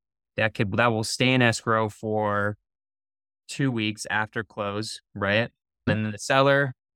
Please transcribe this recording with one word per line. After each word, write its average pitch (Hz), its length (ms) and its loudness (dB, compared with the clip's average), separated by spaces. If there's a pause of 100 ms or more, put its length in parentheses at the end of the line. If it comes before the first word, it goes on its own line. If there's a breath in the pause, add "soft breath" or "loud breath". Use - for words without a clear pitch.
(360)
That 110 180 0
could, 104 220 -2
that 117 120 4
will 110 180 0
stay 127 280 2
in 131 80 4
escrow 113 460 2
for 104 680 -2 (880)
two 135 240 -2
weeks 107 380 -4
after 110 340 -4
close, 104 580 -8 (120)
right? 101 380 0 (360)
Then 107 240 0
the 101 80 -12
seller 139 540 2 (220)